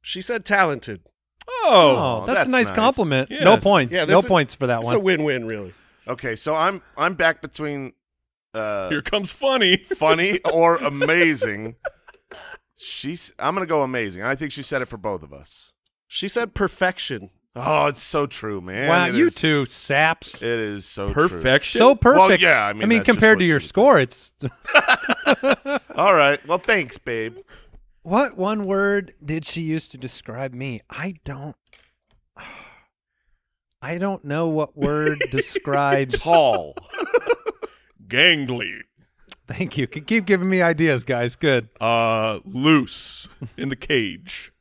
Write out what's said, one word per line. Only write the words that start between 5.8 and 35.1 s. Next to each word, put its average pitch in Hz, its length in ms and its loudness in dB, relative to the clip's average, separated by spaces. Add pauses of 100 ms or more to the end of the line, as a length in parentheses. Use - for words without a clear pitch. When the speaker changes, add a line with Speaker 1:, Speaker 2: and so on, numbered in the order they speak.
Speaker 4:
Okay, 120 280 -6
so 151 200 -4
I'm, 175 260 0 (160)
I'm 170 180 -2
back 165 260 0
between, 143 520 -10 (600)
uh, 104 360 -4
Speaker 2:
Here 147 120 -4
comes 202 300 -6
funny. 240 460 2
<laughs> - 200 -8
Speaker 4:
funny 165 420 2 (140)
or 170 240 4
amazing. 143 1000 0 (1000)
She's, - 640 -12
I'm 151 160 -2
gonna 190 100 -4
go 156 160 0
amazing. 113 400 -4
I 127 140 -4
think 147 160 -10
she 147 120 -12
said 135 180 -6
it 123 40 -6
for 117 120 -16
both 98 260 -8
of 69 100 -20
us. - 400 -20 (340)
Speaker 1:
She - 200 -8
said 233 260 -4
perfection. 170 760 -4 (240)
Speaker 4:
Oh, 147 320 0
it's 143 160 -6
so 147 240 -2
true, 104 340 -10
man. 95 260 -6
Speaker 3:
Wow, 175 200 4
Speaker 4:
It 185 80 -4
Speaker 3:
you 320 120 4
Speaker 4:
is, - 80 -4
Speaker 3:
two 151 300 0
saps. - 800 -2
Speaker 4:
it 117 160 -2
is 104 260 -8
so 101 260 -8
true. 151 160 2
Speaker 2:
Perfection? 131 520 0
Speaker 3:
So 247 160 8
perfect. 196 240 6 (100)
Speaker 4:
Well, 185 100 6
yeah, 143 280 4
I 104 60 -2
mean, 107 100 -4
Speaker 3:
I - 20 0
mean, 226 140 4
Speaker 4:
that's 196 80 0
just 226 100 4
Speaker 3:
compared 220 220 6
Speaker 4:
what - 20 2
Speaker 3:
to 180 60 4
your 151 120 4
Speaker 4:
she - 80 -6
Speaker 3:
score, 233 320 6
it's - 400 -4
<laughs> - 1600 -2
Speaker 4:
All 196 180 4
right. 147 340 4
Well, 156 120 0
thanks, 185 380 -2
babe. 117 400 -8 (680)
Speaker 3:
What 247 340 -2
one 208 280 -4
word 196 500 -2 (100)
did 156 180 -6
she - 200 -10
use 156 260 -6
to - 80 -20
describe 127 560 -12
me? 123 360 -10
I 175 260 -10 (100)
don't, 139 300 -12 (800)
<sighs> - 1400 -20
I 156 160 -8
don't 190 280 -6
know 151 220 -4
what 156 300 -4
word 151 480 -2